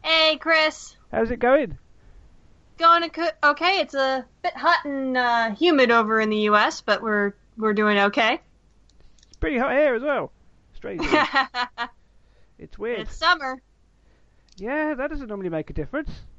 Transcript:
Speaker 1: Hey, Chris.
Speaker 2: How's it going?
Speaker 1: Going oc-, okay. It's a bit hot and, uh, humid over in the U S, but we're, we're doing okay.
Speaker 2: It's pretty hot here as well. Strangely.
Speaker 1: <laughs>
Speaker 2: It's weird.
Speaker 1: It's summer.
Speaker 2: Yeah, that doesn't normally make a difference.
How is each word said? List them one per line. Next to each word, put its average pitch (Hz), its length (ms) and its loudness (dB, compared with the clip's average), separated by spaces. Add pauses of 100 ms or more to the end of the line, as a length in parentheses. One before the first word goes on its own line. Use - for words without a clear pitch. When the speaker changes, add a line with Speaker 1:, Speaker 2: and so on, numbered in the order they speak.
Speaker 1:
Hey, 320 320 2
Chris. 311 580 -2 (160)
Speaker 2:
How's 226 200 -2
it - 100 -4
going? 247 380 2 (960)
Speaker 1:
Going 339 280 4
oc-, 320 380 -4
okay. 330 380 2
It's 277 140 -4
a 262 320 0 (160)
bit 349 120 -4
hot 302 300 2
and, 269 320 -4
uh, 233 380 0
humid 285 360 4
over 220 300 4
in 214 80 0
the 214 120 0
U 208 140 2
S, 233 280 2
but 208 200 0
we're, 208 300 0 (240)
we're 214 160 0
doing 208 260 2
okay. 214 420 2 (880)
Speaker 2:
It's - 120 -20
pretty 190 180 -2
hot 262 120 0
here 277 240 2
as 226 80 -4
well. 262 300 -4 (420)
Strangely. - 320 -8
Speaker 1:
<laughs> 320 100 2 (1400)
Speaker 2:
It's - 180 -20
weird. 220 260 -6
Speaker 1:
It's - 120 -12
summer. 294 480 -2 (920)
Speaker 2:
Yeah, 302 380 -4
that 269 160 -6
doesn't 277 180 -10
normally 196 200 -8
make 160 220 -6
a - 20 -12
difference. 262 380 -6 (280)